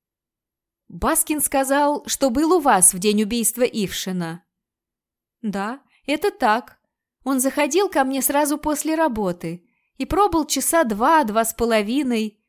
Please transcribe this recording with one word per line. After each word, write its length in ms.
«Баскин 520
сказал, 680
что 240
был 240
у 60
вас 340
в 40
день 240
убийства 400
Ившина». 800
«Да, 380
это 240
так. 500
Он 160
заходил 480
ко 160
мне 180
сразу 360
после 360
работы 680
и 100
пробыл 400
часа 380
два, 400
два 200
с 80
половиной. 960